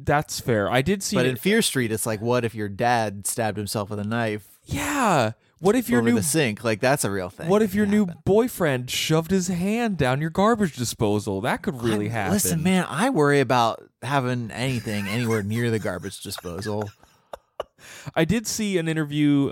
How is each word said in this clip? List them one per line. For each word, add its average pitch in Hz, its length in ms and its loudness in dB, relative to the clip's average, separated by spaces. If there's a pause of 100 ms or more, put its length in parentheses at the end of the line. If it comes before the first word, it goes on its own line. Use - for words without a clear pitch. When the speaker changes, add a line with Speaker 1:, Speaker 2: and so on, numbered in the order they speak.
Speaker 1:
That's 147 400 -2
fair. 104 300 2
I 127 120 2
did 190 200 0
see - 140 -2
Speaker 2:
But 127 100 4
Speaker 1:
it 127 40 2
Speaker 2:
in 123 60 -4
Fear 208 260 2
Street, 117 300 0
it's 110 140 -2
like, 110 140 -2
what 120 240 0
if 113 100 -4
your 107 140 -4
dad 107 580 0
stabbed 107 320 -2
himself 104 320 -4
with 104 80 -6
a 104 60 -6
knife 110 600 -4
Speaker 1:
Yeah. 240 680 0 (280)
What 202 160 4
if 247 120 -2
your 240 120 2
Speaker 2:
over 233 100 2
Speaker 1:
new 240 60 4
Speaker 2:
the 143 60 2
sink? 135 400 0
Like, 110 180 0
that's 135 240 2
a 107 60 0
real 92 200 -4
thing. - 180 -8
Speaker 1:
What 208 140 4
Speaker 2:
It 220 40 2
Speaker 1:
if 185 80 -6
your 208 120 2
Speaker 2:
can 202 60 0
Speaker 1:
new 208 140 4
Speaker 2:
happen. - 200 -12
Speaker 1:
boyfriend 175 640 2
shoved 160 400 0
his 185 180 2
hand 202 480 -2
down 135 240 2
your 160 80 -2
garbage 202 480 2
disposal? 107 640 0
That 147 220 -4
could 139 200 -6
really 107 240 0
Speaker 2:
I'm, 110 60 -4
Speaker 1:
happen. 104 220 -2
Speaker 2:
listen, 175 280 0
man, 185 240 2
I 185 220 0
worry 143 320 4
about 120 420 2 (200)
having 123 480 -2
anything 110 580 -4
anywhere 113 340 -2
near 117 280 -2
the 113 80 0
garbage 92 420 -6
disposal. 101 720 -8 (640)
<laughs> - 580 -16
Speaker 1:
I 165 120 2
did 214 200 0
see 202 300 -4
an 165 120 0
interview, 147 640 2